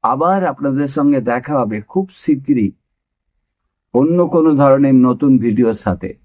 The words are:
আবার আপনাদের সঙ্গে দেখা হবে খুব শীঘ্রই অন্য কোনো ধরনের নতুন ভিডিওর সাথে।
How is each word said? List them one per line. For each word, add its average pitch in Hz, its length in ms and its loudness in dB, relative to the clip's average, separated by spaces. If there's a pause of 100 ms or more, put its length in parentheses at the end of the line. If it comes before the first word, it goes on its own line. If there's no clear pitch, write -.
আবার 165 360 0 (120)
আপনাদের 139 440 -4
সঙ্গে 143 240 2 (100)
দেখা 123 300 -4
হবে 107 180 -4 (140)
খুব 190 120 -2 (180)
শীঘ্রই 135 460 -2 (1300)
অন্য 156 240 0 (160)
কোনো 160 160 2 (120)
ধরনের 135 340 4 (100)
নতুন 131 320 0
ভিডিওর 113 460 0
সাথে। 95 260 -4 (140)